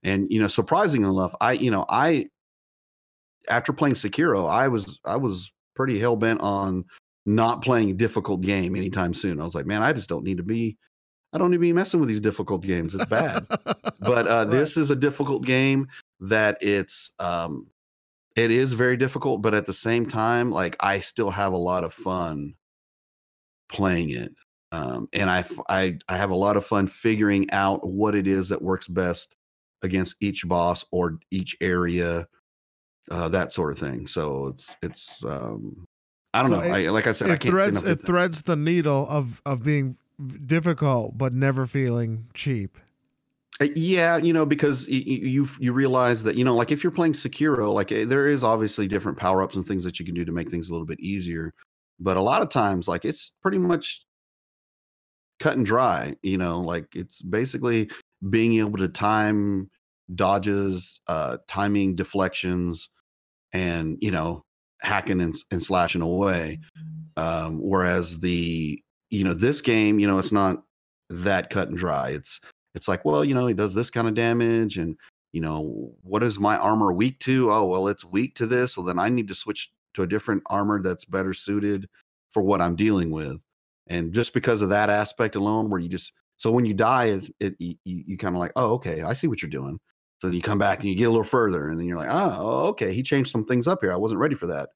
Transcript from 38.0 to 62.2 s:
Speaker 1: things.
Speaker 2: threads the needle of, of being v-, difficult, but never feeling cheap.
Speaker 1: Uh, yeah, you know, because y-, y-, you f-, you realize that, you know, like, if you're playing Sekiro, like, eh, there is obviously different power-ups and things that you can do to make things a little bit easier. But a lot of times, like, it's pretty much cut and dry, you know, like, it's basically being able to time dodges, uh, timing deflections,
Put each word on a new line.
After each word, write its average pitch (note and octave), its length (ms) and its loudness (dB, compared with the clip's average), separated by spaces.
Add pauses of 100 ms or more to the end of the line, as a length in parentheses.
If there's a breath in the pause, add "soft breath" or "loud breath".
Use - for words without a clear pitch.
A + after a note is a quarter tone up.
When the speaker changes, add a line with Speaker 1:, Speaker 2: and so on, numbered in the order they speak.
Speaker 1:
things. - 60 -8
Speaker 2:
threads F3 360 0
the F3 120 2
needle D3+ 540 2
of, C#3 360 -4
of B2+ 180 -4
being C#3 340 0 (220)
v-, C3+ 200 -12
difficult, D3 800 0
but B2+ 160 0
never C3 320 2
feeling A#2 680 -2
cheap. A2+ 440 -4 (840)
Speaker 1:
Uh, C#3+ 40 4 (100)
yeah, E3+ 420 4
you E3 140 4
know, D#3+ 140 4
because C#3+ 420 2
y-, C3 180 0
y-, C3+ 160 -2
you C3 220 2
f-, C#3 160 -6
you B2 140 2
realize B2+ 500 4
that, G#2+ 120 2
you B2 100 2
know, B2+ 100 4
like, A#2+ 160 4
if D3 120 0
you're F3+ 80 4
playing E3 220 2
Sekiro, B2+ 600 0
like, G#2 180 0
eh, G#2+ 140 0
there C#3 220 4
is C#3 160 2
obviously A2 440 2
different G2 300 -2
power-ups F#2+ 380 2
and F#2 120 -4
things F#2+ 160 -2
that F2+ 160 -6
you F2 60 -10
can E2+ 100 -6
do F2 100 -2
to E2+ 60 -6
make E2+ 180 -4
things E2+ 200 -6
a - 20 -6
little E2 140 -6
bit D#2+ 140 -10
easier. F2 540 -6 (460 soft breath)
But F#2 160 2
a F#2+ 60 4
lot B2+ 200 4
of - 80 -2
times, G2 380 0
like, F2 160 -2
it's - 380 -4
pretty G2+ 160 0
much - 480 -2 (1300)
cut - 180 2
and B2+ 80 2
dry, G2 560 0
you F#2+ 160 0
know, F2 220 0
like, E2+ 360 -4
it's - 260 -12
basically A#2 680 -2 (400 loud breath)
being A2+ 300 4
able G#2 180 0
to F#2 120 0
time G#2 800 0 (440)
dodges, G2 920 0
uh, D2+ 300 -2 (100)
timing G2+ 480 0
deflections, F2+ 920 -2 (640)